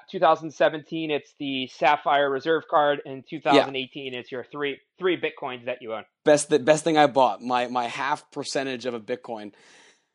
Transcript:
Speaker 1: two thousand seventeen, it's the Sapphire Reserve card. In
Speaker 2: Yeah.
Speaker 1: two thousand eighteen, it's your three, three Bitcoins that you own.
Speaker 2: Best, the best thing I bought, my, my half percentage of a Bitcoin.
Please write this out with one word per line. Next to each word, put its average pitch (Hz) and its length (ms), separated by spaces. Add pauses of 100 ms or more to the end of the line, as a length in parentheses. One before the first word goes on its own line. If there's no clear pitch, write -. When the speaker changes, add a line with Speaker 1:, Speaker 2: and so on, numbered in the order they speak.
(100)
Speaker 1:
two 196 80
thousand 160 340
seventeen, 156 580
it's - 280
the 135 280
Sapphire 147 640
Reserve 151 400
card. 147 340
In 135 120
Speaker 2:
Yeah. 131 120
Speaker 1:
two 156 120
thousand 139 360
eighteen, 131 380
it's 123 180
your 123 120
three, 143 340 (200)
three 180 220
Bitcoins 127 460
that 127 160
you 113 100
own. 107 120 (200)
Speaker 2:
Best, 147 240
the 151 100
best 151 260
thing 160 120
I 151 100
bought, 123 360
my, 123 240
my 123 200
half 135 440
percentage 131 560
of 120 80
a 113 60
Bitcoin. 110 520 (600)